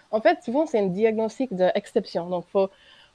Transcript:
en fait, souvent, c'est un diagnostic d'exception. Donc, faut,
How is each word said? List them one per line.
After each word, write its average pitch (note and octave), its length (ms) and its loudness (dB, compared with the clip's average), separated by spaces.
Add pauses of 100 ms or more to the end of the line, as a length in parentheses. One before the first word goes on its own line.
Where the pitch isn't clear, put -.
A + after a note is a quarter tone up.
(120)
en G#3+ 100 0
fait, E4 220 2
souvent, C#4 220 0
c'est B3 140 0
un G3+ 80 2
diagnostic A3 680 -2
d'exception. F3+ 720 -2
Donc, F3+ 200 -6
faut, F#3+ 200 2 (460)